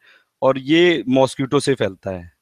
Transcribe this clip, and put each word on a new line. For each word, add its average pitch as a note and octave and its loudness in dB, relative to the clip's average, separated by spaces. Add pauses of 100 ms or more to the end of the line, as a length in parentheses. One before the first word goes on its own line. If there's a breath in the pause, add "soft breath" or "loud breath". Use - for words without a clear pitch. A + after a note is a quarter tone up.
(420 soft breath)
और C3+ 2
ये D#3+ 2
मॉस्किटो C3+ 0
से C3+ 0
फैलता G2 -6
है। F2 -12